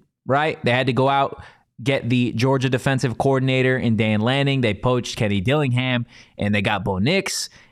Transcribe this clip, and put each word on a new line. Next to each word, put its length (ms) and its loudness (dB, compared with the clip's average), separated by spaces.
right? 360 0
They 80 2
had 160 2
to 60 0
go 160 2
out, 320 0
get 280 -2
the 240 2
Georgia 360 0
defensive 480 0
coordinator 600 2
in 180 0
Dan 240 2
Lanning. 420 0
They 140 0
poached 400 -2
Kenny 260 0
Dillingham, 640 0
and 160 -2
they 80 0
got 220 -2
Bo 160 -2
Nix. 500 -2